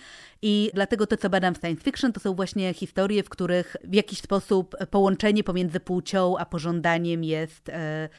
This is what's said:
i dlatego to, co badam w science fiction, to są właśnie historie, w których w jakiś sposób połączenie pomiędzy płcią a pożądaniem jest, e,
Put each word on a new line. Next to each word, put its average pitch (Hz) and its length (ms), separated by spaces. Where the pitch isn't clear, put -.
i 208 320
dlatego 202 320
to, 214 100
co 196 140
badam 185 240
w - 40
science 165 240
fiction, 262 300
to 190 80
są 190 140
właśnie 185 400
historie, 196 480
w - 60
których 175 560
w 175 100
jakiś 208 240
sposób 190 580
połączenie 202 540
pomiędzy 180 360
płcią 180 580
a 175 80
pożądaniem 170 800
jest, 156 440
e, 156 400